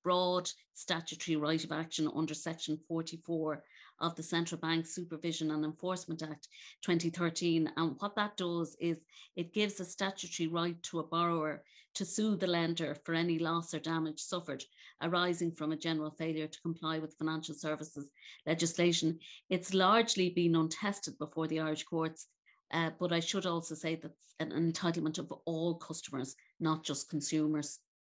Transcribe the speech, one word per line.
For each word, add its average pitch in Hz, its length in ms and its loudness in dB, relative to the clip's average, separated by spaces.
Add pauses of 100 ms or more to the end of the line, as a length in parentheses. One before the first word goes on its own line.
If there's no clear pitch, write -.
broad 180 480 4 (240)
statutory 165 600 -2
right 156 260 2
of - 80 -6
action 156 460 -2
under 151 180 0
Section 160 540 -4
forty-four 160 720 -4 (380)
of 165 160 0
the 170 80 -8
Central 170 360 0
Bank 165 240 0
Supervision 165 680 -4
and 151 120 0
Enforcement 165 600 -4
Act 151 240 -10 (340)
twenty 170 280 4
thirteen. 165 640 2
And 156 240 2
what 202 160 -4
that 208 200 0
does 170 440 -2
is 165 180 2 (380)
it 170 180 -4
gives 208 240 0
a 185 60 -6
statutory 180 640 -2
right 170 360 -2
to 165 140 -6
a 156 60 -2
borrower 165 580 0 (320)
to 196 100 -2
sue 214 320 0
the 185 100 0
lender 165 580 2
for 165 100 -2
any 165 240 2
loss 165 360 0
or 156 40 0
damage 160 400 -2
suffered 143 460 -6 (380)
arising 175 500 2
from 156 200 -2
a 156 40 -2
general 156 340 -2
failure 156 360 -2
to 156 160 -10
comply 160 360 -2
with 156 200 -6
financial 160 360 -2
services 147 560 -6 (360)
legislation. 165 720 4 (320)
It's 180 240 0
largely 190 560 6
been 170 260 6
untested 160 640 0
before 160 300 -2
the 160 120 0
Irish 156 240 -2
courts, 160 440 -2 (440)
uh, 165 260 4
but 175 140 2
I 170 80 4
should 185 240 0
also 170 300 -2
say 160 220 -2
that's - 440 -14
an - 120 -2
entitlement 165 640 2
of 165 120 -6 (140)
all 165 300 0
customers, 139 600 -8 (240)
not 160 240 2
just - 280 -6
consumers. 151 680 0 (240)